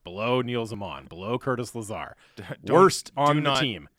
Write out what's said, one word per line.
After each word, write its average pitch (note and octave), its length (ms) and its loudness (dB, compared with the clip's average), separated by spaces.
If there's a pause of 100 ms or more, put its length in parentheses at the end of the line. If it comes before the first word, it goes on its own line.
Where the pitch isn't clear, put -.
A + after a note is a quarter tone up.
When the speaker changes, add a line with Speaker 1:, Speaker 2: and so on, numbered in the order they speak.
Speaker 1:
below A2+ 360 -2
Neil A#2+ 240 -4
Zaman, G2 420 -10
below G#2+ 300 -6
Curtis B2 380 -4
Lazar. G2+ 400 -10 (100)
Speaker 2:
<laughs> - 120 -20
D-, G2+ 60 -14 (200)
don't, C3+ 100 0
Speaker 1:
Worst F3+ 440 6
on D3 180 4
Speaker 2:
do D3+ 60 2
Speaker 1:
the C#3+ 80 0
Speaker 2:
not, C3+ 100 2
Speaker 1:
team. G2+ 400 -4